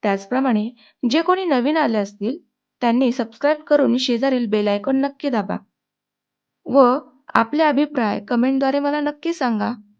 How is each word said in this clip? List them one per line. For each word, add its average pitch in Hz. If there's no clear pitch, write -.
त्याचप्रमाणे 220
जे 294
कोणी 370
नवीन 285
आले 247
असतील 208
त्यांनी 240
सबस्क्राईब 262
करून 285
शेजारील 254
बेल 208
आयकॉन 208
नक्की 277
दाबा 196
व 247
आपले 226
अभिप्राय 254
कमेंटद्वारे 269
मला 285
नक्की 294
सांगा. 226